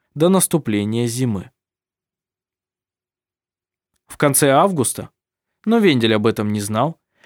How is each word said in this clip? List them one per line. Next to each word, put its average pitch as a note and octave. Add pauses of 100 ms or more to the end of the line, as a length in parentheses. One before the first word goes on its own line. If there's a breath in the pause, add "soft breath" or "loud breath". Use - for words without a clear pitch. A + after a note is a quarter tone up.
(140)
до D#3+
наступления A#2+
зимы. A#2 (2500)
В -
конце C#3+
августа, D#3 (560)
но A#3
Вендель B2+
об G#2+
этом G#2+
не G#2
знал, A2 (240 soft breath)